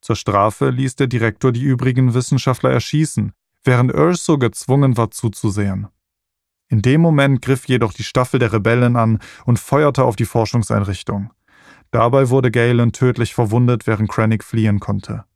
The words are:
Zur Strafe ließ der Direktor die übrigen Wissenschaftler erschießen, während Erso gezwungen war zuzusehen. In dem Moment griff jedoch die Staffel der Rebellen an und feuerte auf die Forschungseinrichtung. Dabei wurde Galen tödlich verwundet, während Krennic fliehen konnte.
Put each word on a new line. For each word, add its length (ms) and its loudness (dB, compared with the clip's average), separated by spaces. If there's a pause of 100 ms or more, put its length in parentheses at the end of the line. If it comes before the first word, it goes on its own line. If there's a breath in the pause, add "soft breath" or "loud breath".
Zur 100 -2
Strafe 540 0
ließ 280 -4
der 100 0
Direktor 440 0
die 120 -4
übrigen 500 0
Wissenschaftler 560 0
erschießen, 640 -2 (300)
während 280 2
Erso 460 0
gezwungen 600 0
war 120 0
zuzusehen. 800 -4 (800)
In 160 0
dem 180 4
Moment 400 2
griff 260 -2
jedoch 240 0
die 120 -12
Staffel 360 0
der 140 0
Rebellen 440 2
an 200 2 (280 loud breath)
und 120 2
feuerte 460 2
auf 120 0
die 100 -2
Forschungseinrichtung. 1080 -4 (560 soft breath)
Dabei 400 2
wurde 220 2
Galen 400 2
tödlich 420 -2
verwundet, 540 0
während 200 0
Krennic 360 -2
fliehen 360 -2
konnte. 460 -8 (100)